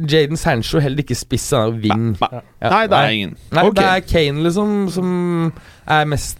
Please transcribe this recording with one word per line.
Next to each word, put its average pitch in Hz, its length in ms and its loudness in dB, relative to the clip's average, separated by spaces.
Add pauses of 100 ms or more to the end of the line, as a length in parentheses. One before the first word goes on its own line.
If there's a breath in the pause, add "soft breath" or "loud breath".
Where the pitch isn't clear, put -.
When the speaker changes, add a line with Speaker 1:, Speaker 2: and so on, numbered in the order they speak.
Speaker 1:
Jaden 151 320 2
Sancho 156 400 0
heller 143 240 0
ikke 123 160 -4
spiss, - 320 -6
han 123 140 2
er 110 80 0
jo 113 100 -6
wing. 107 220 0 (160)
Speaker 2:
Nei, 120 100 2
nei. 123 120 -12 (200)
Speaker 1:
Ja. 117 80 0
Speaker 2:
Nei, 214 160 4
det 202 80 0
er 139 140 4
Speaker 1:
Nei. 110 80 0
Speaker 2:
ingen. 98 160 -4 (180)
Speaker 1:
Nei, 160 160 2
Speaker 2:
Ok. 208 80 4
Speaker 1:
det 196 140 4
er 185 180 2
Kane, 151 400 0
liksom, 202 240 0 (240)
som 185 140 -2 (840 loud breath)
er 151 160 2
mest, 147 340 -4